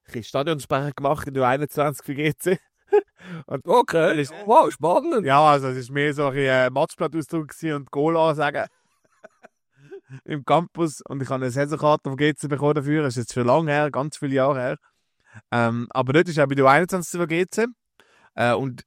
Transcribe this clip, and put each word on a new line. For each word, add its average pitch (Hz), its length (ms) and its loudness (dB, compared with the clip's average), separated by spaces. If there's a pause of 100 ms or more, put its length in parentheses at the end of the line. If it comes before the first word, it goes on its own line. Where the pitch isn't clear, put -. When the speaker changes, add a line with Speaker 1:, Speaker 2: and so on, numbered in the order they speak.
Speaker 1:
bisschen 113 180 -12
Stadionsprecher 143 720 -4
gemacht 143 320 -2
in 135 60 -10
der 131 100 0
U - 20 4
einundzwanzig 143 600 -2
für 139 100 -6
G 147 180 -2
C. 180 240 -2 (320)
<laughs> 180 560 -2
Und 135 220 -8
Speaker 2:
Okay. 165 500 2
Speaker 1:
das 147 140 -2
ist - 20 -18 (120)
Speaker 2:
Wow, 240 260 6
spannend. 220 540 0
Speaker 1:
Ja, 135 180 6
also 143 240 6
es 127 100 -4
ist 127 140 -10
mehr 143 220 0
so 143 140 0
ein 131 60 -2
bisschen, 135 160 0
äh, 127 200 4
Matchblattausdruck 156 800 -4
gewesen 156 260 -6
und 139 160 -10
Goal 160 260 0
ansagen 147 480 0 (680)
<laughs> - 920 -20
im 143 180 -8
Campus. 160 580 0
Und 135 200 -10
ich 127 80 -8
habe 131 140 -4
eine 127 80 -4
Saisonkarte 147 580 0
vom 135 80 -8
G 147 160 2
C 147 140 -10
bekommen 147 260 0
dafür. 151 300 -2
Das 127 120 -2
ist 123 100 -4
jetzt - 80 -14
schon 120 120 0
lange 151 260 2
her, 147 200 0
ganz 139 260 -6
viele 139 160 -4
Jahre 135 260 2
her. 139 180 -4 (720)
Ähm, 120 400 0
aber 131 220 -2
dort 180 140 4
ist 160 120 -6
er 139 80 2
bei 139 80 -4
der 139 100 4
U - 20 8
einundzwanzig 175 520 2
von 170 80 -2
G 170 200 0
C. 226 200 -2 (640)
Äh, 120 200 0
und 123 340 -4